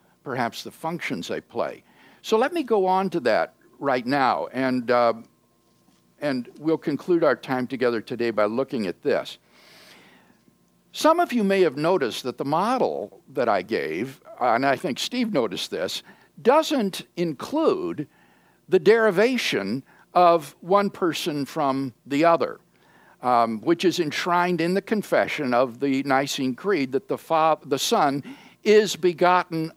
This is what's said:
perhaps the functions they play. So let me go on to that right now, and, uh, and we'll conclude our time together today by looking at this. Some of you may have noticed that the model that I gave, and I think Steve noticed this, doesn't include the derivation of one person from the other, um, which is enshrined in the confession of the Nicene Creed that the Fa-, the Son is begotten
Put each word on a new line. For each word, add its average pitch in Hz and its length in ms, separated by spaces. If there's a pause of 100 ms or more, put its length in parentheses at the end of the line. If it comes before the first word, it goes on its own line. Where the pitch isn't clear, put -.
(240)
perhaps 123 400
the 107 60
functions 160 580
they 80 120
play. 80 440 (380)
So - 160
let 277 140
me 339 100
go 214 240
on 190 240
to 170 100
that 104 340 (240)
right 131 260
now, 120 480
and, 127 380
uh, 120 240 (1080)
and 131 280 (100)
we'll 156 180
conclude 165 460
our 135 140
time 127 320
together 120 320
today 117 300
by 107 160
looking 131 420
at - 140
this. 95 360 (1500)
Some 320 280
of 349 120
you 240 100
may 196 200
have 143 140
noticed 151 480
that 127 140
the 156 60
model 139 800 (100)
that 131 160
I 98 140
gave, 92 580 (200)
and 123 260
I 139 100
think 139 220
Steve 240 340
noticed 110 380
this, 92 320 (400)
doesn't 262 600 (140)
include 156 880 (600)
the 185 100
derivation 185 1040 (320)
of 170 460
one 202 300
person 147 560
from 135 480 (120)
the 143 200
other, 165 340 (600)
um, 117 400
which 170 220
is 170 160
enshrined 175 600
in 170 140
the 196 80
confession 151 720
of 123 260
the 139 220
Nicene 135 520
Creed 147 380
that 135 160
the 139 100
Fa-, 160 460
the 135 140
Son 147 440 (400)
is 214 320
begotten 165 840